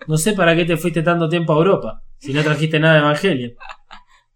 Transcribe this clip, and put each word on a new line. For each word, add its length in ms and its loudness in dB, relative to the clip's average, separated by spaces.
No 120 -2
sé 160 0
para 200 2
qué 100 2
te 120 0
fuiste 260 -4
tanto 260 0
tiempo 240 0
a 40 2
Europa, 440 0
si 140 -10
no 120 0
trajiste 340 0
nada 160 4
de 60 6
Evangelion. 520 0